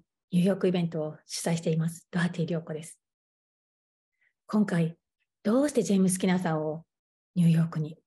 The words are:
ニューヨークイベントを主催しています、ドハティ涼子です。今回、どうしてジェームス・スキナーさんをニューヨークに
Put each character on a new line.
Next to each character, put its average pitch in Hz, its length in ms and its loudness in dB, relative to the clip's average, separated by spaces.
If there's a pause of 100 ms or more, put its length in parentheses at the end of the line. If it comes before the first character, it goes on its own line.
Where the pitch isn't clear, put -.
(300)
ニ 175 120 2
ュ - 20 -
ー - 20 4
ヨ 196 80 4
ー - 40 -2
ク 190 100 2
イ - 20 4
ベ 180 120 0
ン 170 60 -2
ト 160 140 -6
を 151 140 -8 (100)
主 - 220 -10
催 170 80 0
し 165 40 -6
て 170 100 -2
い 160 60 0
ま 160 120 0
す、 - 240 -10
ド 175 80 -2
ハ 170 100 0
テ 170 120 -6
ィ 151 40 0
涼 165 160 -4
子 - 100 -12
で 165 120 -10
す。 - 160 -20 (1500)
今 214 180 2
回、 165 320 0 (460)
ど 240 200 2
う 294 60 0
し 294 40 -4
て 240 100 2
ジ 202 120 0
ェ - 20 4
ー 185 40 4
ム 190 80 4
ス・ 185 60 2
ス 185 40 -4
キ 196 100 0
ナ 180 80 2
ー - 40 -2
さ 175 120 -2
ん 156 120 -2
を 156 200 -6 (500)
ニ 175 120 4
ュ - 20 -
ー - 20 8
ヨ 165 120 4
ー 165 40 2
ク 160 140 -6
に 156 260 -8